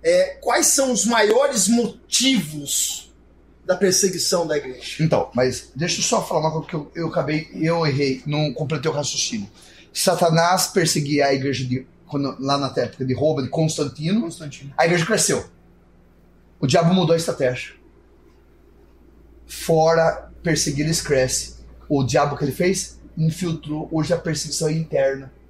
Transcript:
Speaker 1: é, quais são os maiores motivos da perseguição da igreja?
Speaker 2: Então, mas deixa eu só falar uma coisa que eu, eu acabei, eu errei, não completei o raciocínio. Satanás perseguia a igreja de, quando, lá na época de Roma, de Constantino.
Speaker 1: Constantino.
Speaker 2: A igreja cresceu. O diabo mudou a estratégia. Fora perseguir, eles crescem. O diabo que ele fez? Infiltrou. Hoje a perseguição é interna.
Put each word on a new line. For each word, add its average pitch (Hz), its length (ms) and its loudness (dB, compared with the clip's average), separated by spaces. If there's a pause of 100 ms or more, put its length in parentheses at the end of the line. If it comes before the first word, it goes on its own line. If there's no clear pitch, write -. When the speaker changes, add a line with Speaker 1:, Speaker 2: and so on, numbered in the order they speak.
Speaker 1:
é, 175 380 2
quais 285 260 2
são 269 240 2
os 220 140 0
maiores 226 600 4
motivos 208 1400 0 (540)
da 180 100 2
perseguição 180 720 2
da 151 100 -2
igreja? 135 460 -6
Speaker 2:
Então, 156 300 2
mas 123 420 0
deixa 165 240 -4
eu - 40 -2
só 214 220 0
falar 165 160 -2
uma 156 100 0
coisa 156 160 -6
que - 80 -10
eu, 147 200 -8
eu 165 140 -6
acabei, 156 440 -2
eu 165 320 0
errei, 135 400 0
não 147 280 0
completei 156 360 -2
o 156 40 -2
raciocínio. 123 540 -4 (460)
Satanás 175 760 2
perseguia 147 600 0
a 139 60 4
igreja 131 320 -2
de, 127 200 -4 (220)
quando, 143 320 -4
lá 139 180 -2
na 139 100 -2 (140)
época 120 240 -6
de 127 80 2
Roma, 139 300 2
de 127 60 -4
Constantino. 156 720 0
Speaker 1:
Constantino. 151 560 -10
Speaker 2:
A 165 80 4
igreja 165 200 2
cresceu. 170 400 0 (1120)
O - 80 -2
diabo 170 260 4
mudou 170 200 4
a 165 40 4
estratégia. 127 560 -2 (1700)
Fora 165 840 2 (140)
perseguir, 151 420 0
eles 160 160 -2
crescem. 131 540 -2 (320)
O 139 160 2
diabo 143 340 2
que 151 60 -4
ele 139 80 -2
fez? 185 480 -2 (180)
Infiltrou. 156 760 -2
Hoje 160 220 0
a 170 40 0
perseguição 160 500 -4
é 156 60 0
interna. 135 580 -2 (180)